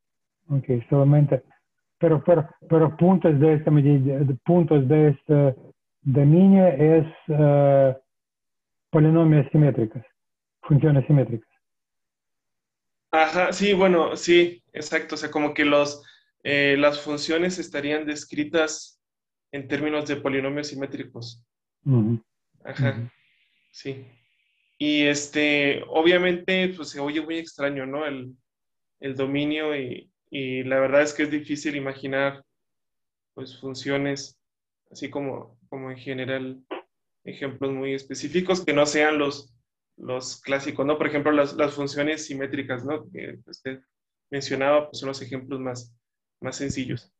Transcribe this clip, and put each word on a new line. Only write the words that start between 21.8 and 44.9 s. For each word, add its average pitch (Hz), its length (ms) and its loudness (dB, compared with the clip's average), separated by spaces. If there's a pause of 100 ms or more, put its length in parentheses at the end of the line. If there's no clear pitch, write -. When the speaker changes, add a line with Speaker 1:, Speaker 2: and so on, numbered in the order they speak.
Speaker 1:
Ujú. 117 340 2 (440)
Speaker 2:
Ajá, 135 340 -4
Speaker 1:
Ujú. 120 120 -10 (600)
Speaker 2:
sí. - 360 -14 (720)
Y, 147 240 0
este, 147 840 0
obviamente, 180 880 0
pues, 156 140 -14
se 143 100 -12
oye 147 220 -4
muy 165 160 -8
extraño, 143 480 -8
¿no? 143 200 -8
El, 131 300 -12 (640)
el 135 160 -10
dominio 147 600 -4
y, 127 360 -12 (200)
y 131 320 -8
la 131 160 -2
verdad 135 240 4
es 147 100 -2
que 151 100 -4
es 147 80 -4
difícil 147 440 -6
imaginar, 135 680 -6 (920)
pues, 127 240 -18
funciones 139 800 -6 (520)
así - 200 -12
como, - 480 -10 (100)
como 131 220 -12
en 127 60 -14
general 131 680 -10 (600)
ejemplos 135 480 -10
muy 135 220 -6
específicos 170 720 -4
que 147 80 -2
no 147 120 4
sean 151 340 0
los, - 360 -6 (400)
los 127 460 -12
clásicos, 139 440 -6
¿no? 151 120 -2
Por 151 100 -4
ejemplo, 147 240 -2
las, 143 220 0
las 143 220 -2
funciones 143 500 -6
simétricas, 135 580 -8
¿no? 151 280 -10
Que - 340 -16
usted 131 340 -14 (520)
mencionaba, 139 580 0
pues, - 100 -16